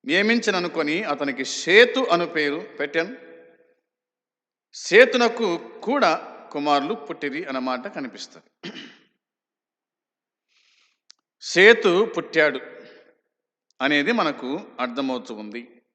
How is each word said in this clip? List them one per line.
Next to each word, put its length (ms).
నియమించననుకొని 960
అతనికి 420
షేతు 540
అను 120
పేరు 340
పెట్టాను. 360
షేతునకు 720
కూడా 320
కుమారులు 420
పుట్టిరి 520
అన్నమాట 420
కనిపిస్తుంది. 840
షేతు 500
పుట్టాడు 440
అనేది 300
మనకు 380
అర్థమవుతూ 560
ఉంది. 260